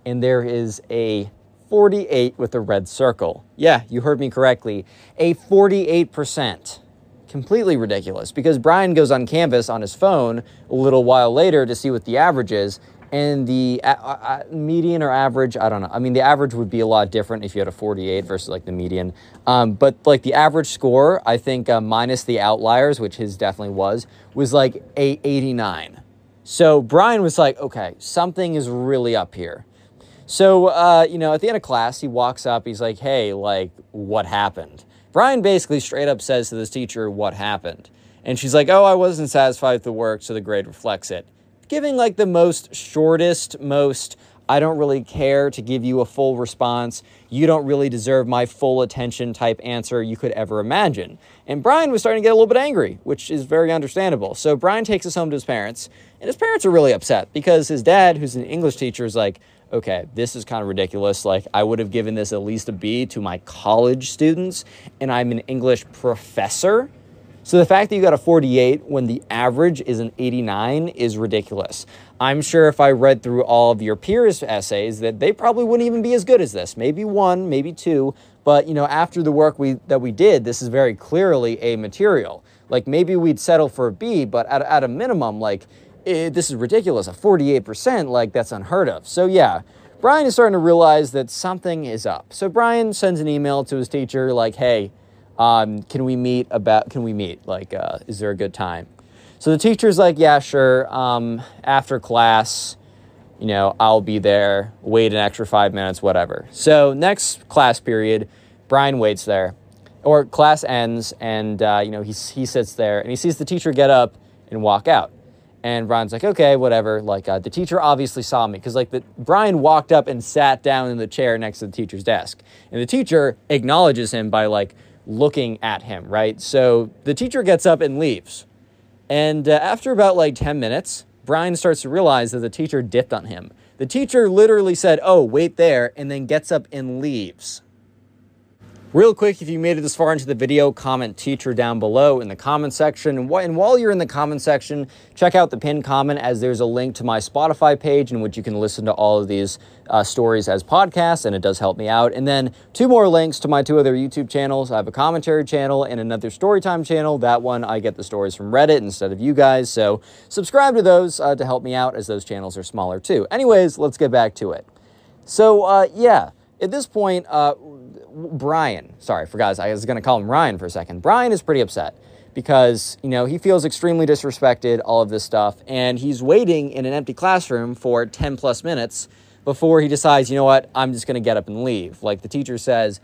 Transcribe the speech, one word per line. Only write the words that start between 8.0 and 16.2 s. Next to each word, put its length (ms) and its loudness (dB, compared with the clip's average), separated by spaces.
because 240 2
Brian 380 4
goes 160 4
on 160 0
Canvas 420 0
on 140 -6
his 120 -8
phone 480 2
a 40 -4
little 300 4
while 260 6
later 360 4
to 80 -4
see 160 -6
what 160 -4
the 100 -2
average 360 2
is, 280 -2
and 340 -2
the 380 -2
a-, 40 -2
a-, 600 -4
a-, 40 -12
median 480 -2
or 80 0
average, 460 0
I 120 0
don't 140 -4
know. 100 -8
I 60 -6
mean, 160 -2
the 80 2